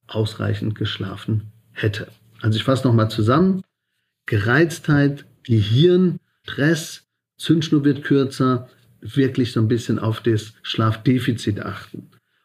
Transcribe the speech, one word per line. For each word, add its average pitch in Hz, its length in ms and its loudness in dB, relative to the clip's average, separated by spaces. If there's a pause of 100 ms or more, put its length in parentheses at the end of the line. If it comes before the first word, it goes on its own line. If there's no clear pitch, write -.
ausreichend 107 680 -4
geschlafen 104 760 -6 (200)
hätte. - 360 -4 (340)
Also 107 160 0
ich 104 60 -4
fasse 131 240 0
nochmal 110 240 2
zusammen. 170 500 2 (640)
Gereiztheit, 143 1000 0 (180)
Gehirn, 156 720 4 (260)
Stress, - 640 -2 (320)
Zündschnur 156 480 0
wird 143 180 0
kürzer, 127 640 0 (340)
wirklich 131 500 0
so - 80 -2
ein 113 80 2
bisschen 110 320 0
auf 110 220 -4
das 110 320 -2 (100)
Schlafdefizit 113 960 0
achten. - 500 -12 (360)